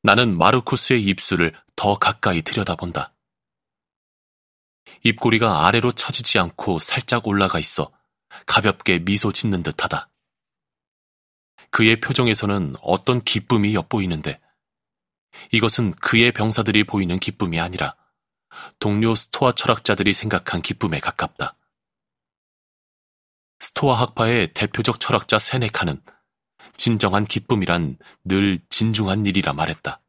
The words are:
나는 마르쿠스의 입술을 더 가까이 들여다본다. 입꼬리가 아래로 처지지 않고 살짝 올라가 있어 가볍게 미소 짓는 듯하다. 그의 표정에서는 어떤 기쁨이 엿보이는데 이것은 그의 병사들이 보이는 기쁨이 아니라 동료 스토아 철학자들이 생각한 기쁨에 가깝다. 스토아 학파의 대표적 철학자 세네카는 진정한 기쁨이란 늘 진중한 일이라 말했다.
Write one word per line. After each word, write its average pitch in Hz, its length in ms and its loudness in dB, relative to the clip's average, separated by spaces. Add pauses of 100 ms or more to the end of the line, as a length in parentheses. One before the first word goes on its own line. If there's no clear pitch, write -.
나는 104 360 4
마르쿠스의 120 640 2
입술을 90 500 0 (220)
더 101 240 0
가까이 - 440 0
들여다본다. 87 680 -6 (1900)
입꼬리가 110 640 2
아래로 117 260 2
처지지 - 460 0
않고 87 400 -2
살짝 - 480 -2
올라가 98 320 0
있어 - 320 -4 (560)
가볍게 95 540 2
미소 98 320 0
짓는 95 300 -2
듯하다. - 460 -6 (1600)
그의 110 300 4
표정에서는 101 800 0
어떤 123 400 0
기쁨이 107 540 0
엿보이는데 87 640 -4 (1120)
이것은 110 440 0
그의 120 360 2
병사들이 107 520 0
보이는 92 340 -2
기쁨이 87 420 -4
아니라 90 340 -6 (840)
동료 107 360 0
스토아 - 380 0
철학자들이 101 600 0
생각한 92 500 -2
기쁨에 80 380 -4
가깝다. - 560 -8 (2000)
스토아 - 400 0
학파의 117 540 0
대표적 - 460 -2
철학자 - 380 0
세네카는 101 600 -2 (760)
진정한 104 500 2
기쁨이란 87 720 -2 (260)
늘 95 440 2
진중한 107 580 0
일이라 87 260 0
말했다. 78 560 -6